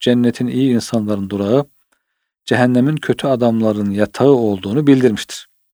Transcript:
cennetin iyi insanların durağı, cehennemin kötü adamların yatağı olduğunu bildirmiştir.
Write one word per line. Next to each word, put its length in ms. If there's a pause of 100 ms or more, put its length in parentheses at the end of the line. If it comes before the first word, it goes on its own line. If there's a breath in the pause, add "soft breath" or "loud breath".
cennetin 460
iyi 280
insanların 560
durağı, 360 (800)
cehennemin 520
kötü 300
adamların 640
yatağı 400
olduğunu 560
bildirmiştir. 640 (260)